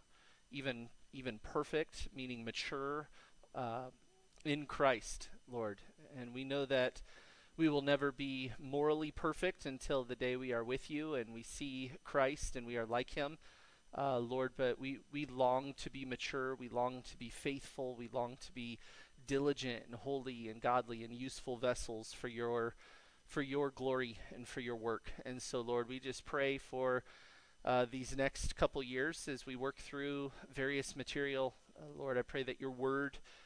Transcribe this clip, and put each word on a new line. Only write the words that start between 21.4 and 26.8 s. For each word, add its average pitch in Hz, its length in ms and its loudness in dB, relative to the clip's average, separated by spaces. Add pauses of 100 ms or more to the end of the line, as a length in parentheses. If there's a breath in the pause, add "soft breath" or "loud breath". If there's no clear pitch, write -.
vessels 117 560 0
for - 160 -6
your, 117 460 0 (520 loud breath)
for - 160 0
your 139 280 2
glory 127 460 0 (180)
and 117 140 -10
for - 120 -6
your 120 160 -2
work. 113 360 0 (140)
And 127 160 -6
so, 127 180 -2
Lord, 120 300 2
we 131 100 -6
just 131 240 -6
pray 139 320 2
for, 127 480 2 (640 loud breath)